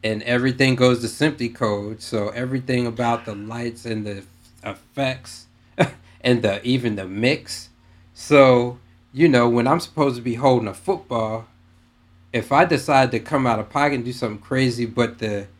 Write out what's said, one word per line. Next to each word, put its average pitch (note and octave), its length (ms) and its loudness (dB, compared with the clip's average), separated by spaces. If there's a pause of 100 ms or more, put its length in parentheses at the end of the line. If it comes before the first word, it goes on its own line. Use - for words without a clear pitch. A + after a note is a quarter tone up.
And A2 200 -2
everything B2+ 520 2
goes B2 280 4
to A2+ 60 -4
Simply C3+ 420 -2
Code. G#2+ 500 -4
So G#2 300 -4
everything B2+ 560 -4
about A#2 400 -4
the A2 80 -10
lights A2+ 500 -10
and G#2+ 220 -6
the G2 180 -12 (400)
effects - 840 -8 (360)
<laughs> - 380 -16
and B2 180 2
the, G#2 260 -2
even A#2+ 300 -2
the F#2+ 100 -8
mix. A2+ 640 -4 (460)
So, B2+ 640 4 (340)
you D#3 160 4
know, A#2+ 220 6
when A#2+ 160 2
I'm D#3 140 2
supposed C#3 360 -2
to A#2+ 60 -12
be A#2+ 140 -4
holding B2 320 2
a F#2+ 60 -8
football, A2+ 720 -4 (840)
if A#2+ 180 -4
I D3 140 6
decide C3+ 460 2
to A2+ 100 -2
come C3+ 260 -2
out A2+ 120 2
of G#2+ 100 -8
pocket C#3+ 280 0
and A#2 100 -6
do B2 80 -8
something G#2+ 260 -6
crazy, B2 460 -2
but A#2 320 -2
the G#2 280 -6 (140)